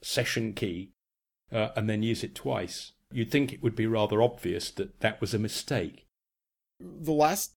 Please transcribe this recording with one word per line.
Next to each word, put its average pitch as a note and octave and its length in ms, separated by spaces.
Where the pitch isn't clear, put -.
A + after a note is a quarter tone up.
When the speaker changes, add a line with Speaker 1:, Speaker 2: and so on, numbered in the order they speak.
Speaker 1:
session A2+ 500
key, F#2+ 400
uh, A2 240
and G#2+ 160
then G#2+ 140
use A#2 180
it G2 140
twice." - 560
You'd A#2 200
think C#3+ 240
it - 80
would A2+ 120
be A2 120
rather G#2+ 340
obvious F2+ 520
that - 280
that G#2+ 180
was G2+ 140
a A2+ 60
mistake. G#2+ 640
Speaker 2:
The E3 320
last D#3 460